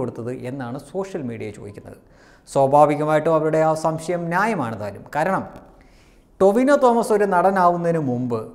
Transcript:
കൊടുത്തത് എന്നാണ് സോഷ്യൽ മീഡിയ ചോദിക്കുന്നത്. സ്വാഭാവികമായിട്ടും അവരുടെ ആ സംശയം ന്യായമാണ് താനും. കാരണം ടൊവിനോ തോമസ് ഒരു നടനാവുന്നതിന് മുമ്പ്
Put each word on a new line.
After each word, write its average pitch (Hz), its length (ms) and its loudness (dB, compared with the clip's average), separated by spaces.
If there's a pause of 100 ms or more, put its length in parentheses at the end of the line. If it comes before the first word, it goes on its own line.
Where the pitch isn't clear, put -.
കൊടുത്തത് 120 300 -6 (200)
എന്നാണ് 131 280 -10 (140)
സോഷ്യൽ 190 380 -8
മീഡിയ 107 180 -10 (100)
ചോദിക്കുന്നത്. - 400 -18 (540)
സ്വാഭാവികമായിട്ടും 151 880 4
അവരുടെ 156 320 0
ആ - 20 2 (140)
സംശയം 170 460 -4
ന്യായമാണ് 175 520 -2
താനും. 98 200 -12 (120)
കാരണം 170 280 -2 (960)
ടൊവിനോ 247 460 4
തോമസ് 233 320 2
ഒരു 202 160 2
നടനാവുന്നതിന് 175 760 2
മുമ്പ് 120 300 -2 (140)